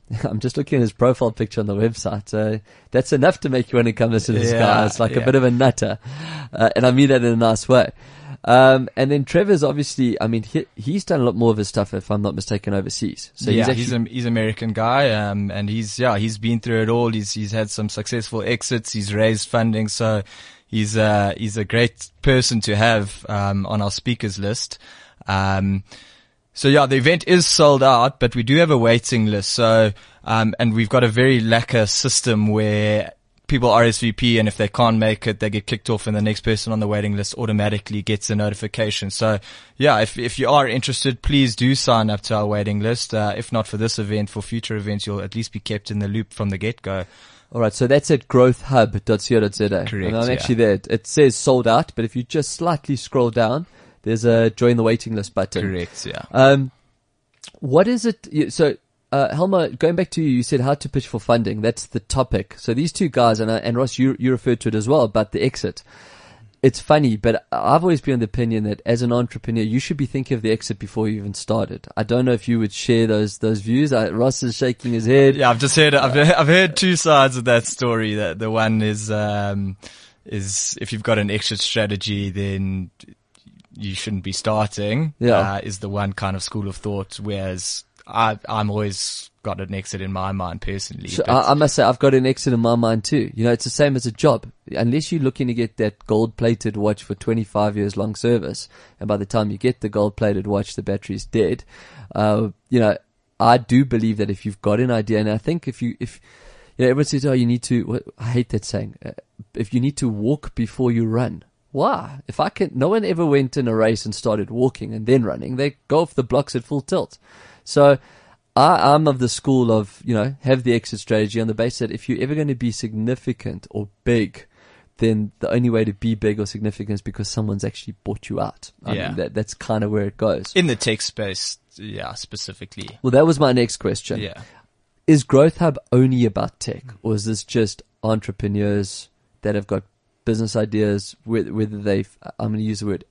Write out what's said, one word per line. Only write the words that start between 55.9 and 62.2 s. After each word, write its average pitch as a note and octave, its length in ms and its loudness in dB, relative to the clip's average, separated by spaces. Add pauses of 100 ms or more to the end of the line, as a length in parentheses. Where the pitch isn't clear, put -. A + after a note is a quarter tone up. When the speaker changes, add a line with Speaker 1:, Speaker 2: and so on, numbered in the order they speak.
Speaker 2:
yeah. - 180 -10 (100)
Speaker 1:
Um, C3+ 400 4 (880)
what D#3+ 260 2
is A#3 200 -2
it? - 260 -4
You, D3+ 180 -2
so, D3+ 260 0 (360)
uh, C#3 220 0
Helma, F3+ 360 0
going E3+ 260 0
back F#3 140 -2
to E3 120 -4
you, D3+ 60 0
you B2 140 2
said B2+ 180 0
how C#3 140 0
to C#3+ 140 -8
pitch - 180 -4
for A2 140 -8
funding. G#2+ 400 0
That's A2+ 260 -2
the - 140 -6
topic. - 580 -2